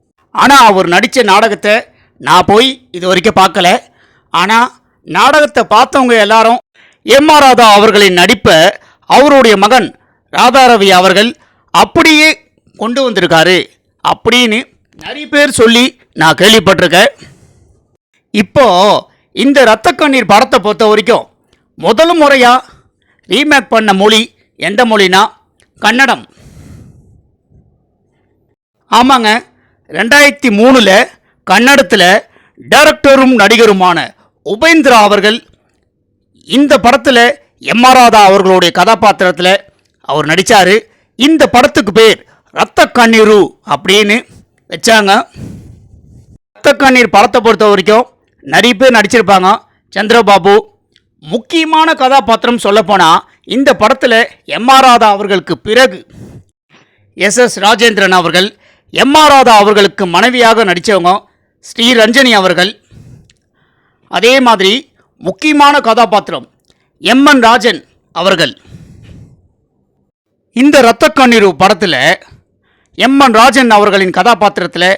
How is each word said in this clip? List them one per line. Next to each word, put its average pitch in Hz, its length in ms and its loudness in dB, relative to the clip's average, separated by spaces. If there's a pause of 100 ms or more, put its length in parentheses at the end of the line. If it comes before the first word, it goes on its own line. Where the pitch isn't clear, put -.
(340)
ஆனா 269 240 2 (140)
அவர் 185 240 -2
நடிச்ச 240 360 -2
நாடகத்தை 208 440 -2 (440)
நான் 170 300 0
போய் 226 180 2 (300)
இது 175 140 -10
வரைக்கும் 190 280 -2
பார்க்கல. 185 300 -2 (640)
ஆனா 196 240 -2 (480)
நாடகத்தை 262 560 0 (100)
பார்த்தவங்க 247 500 0
எல்லாரும் 226 360 0 (480)
எம் 277 280 2
ஆர் 294 100 4
ராதா 240 220 4 (100)
அவர்களின் 202 420 2
நடிப்பை 190 380 0 (540)
அவருடைய 254 520 4
மகன் 214 240 0 (460)
ராதா 240 380 2
ரவி 202 260 2
அவர்கள் 196 340 0 (440)
அப்படியே 311 520 0 (540)
கொண்டு 240 240 -6
வந்திருக்காரு 180 520 0 (480)
அப்படின்னு 226 540 -2 (460)
நிறைய 277 300 -16
பேர் 285 260 0
சொல்லி 233 240 2 (380)
நான் 156 180 0
கேள்விப்பட்டிருக்கேன். 185 760 0 (1200)
இப்போ 233 320 0 (800)
இந்த 277 260 2
ரத்தக்கண்ணீர் 269 640 -2
படத்தை 254 340 0
பொறுத்த 214 240 -2
வரைக்கும் 214 340 -2 (640)
முதல் 320 340 0
முறையா 269 320 2 (760)
ரீமேக் 277 440 -2
பண்ண 220 300 0
மொழி 214 180 2 (480)
எந்த 208 240 -2
மொழினா 196 320 0 (640)
கன்னடம். 240 400 -2 (2750)
ஆமாங்க, 254 400 0 (600)
ரெண்டாயிரத்தி 277 720 -2
மூணுல 226 400 2 (460)
கன்னடத்துல 240 580 0 (680)
டைரக்டரும் 269 680 2
நடிகருமான 196 540 0 (480)
உபேந்திரா 262 600 0
அவர்கள் 208 300 -2 (1120)
இந்த 277 260 0 (100)
படத்துல 240 340 0 (540)
எம் 226 160 -2
ஆர் 254 100 4
ராதா 226 300 4
அவர்களுடைய 185 500 2
கதாபாத்திரத்துல 185 720 -2 (640)
அவர் 147 200 -4
நடிச்சாரு. 190 460 0 (420)
இந்த 302 240 0 (120)
படத்துக்கு 240 440 -2
பேர் 220 220 2 (380)
ரத்த - 280 -2 (120)
கண்ணீரு 220 380 2 (380)
அப்படின்னு 202 420 -2 (540)
வச்சாங்க. 202 400 -2 (1400)
ரத்த - 200 -2 (100)
கண்ணீர் 254 320 0
படத்தை 220 260 0
பொறுத்த 214 300 0
வரைக்கும் 208 360 0 (460)
நிறைய 214 260 0
பேர் 254 180 2
நடிச்சிருப்பாங்க. 196 540 0 (400)
சந்திரபாபு 202 640 0 (800)
முக்கியமான 320 540 -4 (140)
கதாபாத்திரம். 240 640 -2
சொல்லப்போனா 196 440 0 (480)
இந்த 277 120 0 (140)
படத்துல 226 400 0 (340)
எம் 247 200 -2
ஆர் 269 100 2
ராதா 233 300 2
அவர்களுக்கு 190 380 -6 (120)
பிறகு 220 320 0 (1300)
எஸ் 240 180 -2
எஸ் 202 220 -8
ராஜேந்திரன் 202 540 0
அவர்கள், 175 280 -2 (420)
எம் 269 300 -2
ஆர் 294 140 4
ராதா 247 260 4
அவர்களுக்கு 202 440 -2 (100)
மனைவியாக 226 560 0
நடிச்சவங்க 180 460 -2 (520)
ஸ்ரீரஞ்சனி 233 720 0
அவர்கள். 180 320 -4 (1400)
அதே 202 200 -2 (160)
மாதிரி 190 240 0 (560)
முக்கியமான 294 480 0 (120)
கதாபாத்திரம் 202 580 -2 (680)
எம் 269 180 2
என் 269 160 0
ராஜன் 226 340 0 (400)
அவர்கள். 170 320 -2 (2000)
இந்த 285 200 2 (100)
ரத்தக்கண்ணீர் 233 600 0 (160)
படத்துல 185 340 -2 (1040)
எம் 262 260 0
என் 226 140 2
ராஜன் 240 380 2
அவர்களின் 196 420 0
கதாபாத்திரத்துல 185 680 -2 (100)